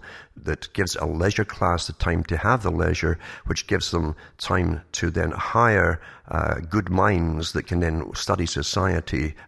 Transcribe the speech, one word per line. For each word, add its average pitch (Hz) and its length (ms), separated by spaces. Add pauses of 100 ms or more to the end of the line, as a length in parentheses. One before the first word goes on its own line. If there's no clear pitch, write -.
(360)
that - 380
gives 92 220
a 80 100
leisure 87 380
class 87 420
the 85 80
time 85 280
to 82 140
have 107 260
the 87 80
leisure, 82 480 (280)
which - 200
gives 98 260
them 80 220 (220)
time 87 460 (100)
to 85 180
then 85 200
hire, 95 720 (300)
uh, 78 260 (120)
good 95 220
minds 85 640
that 76 140
can 87 140
then 80 240 (100)
study 92 300
society 82 920 (140)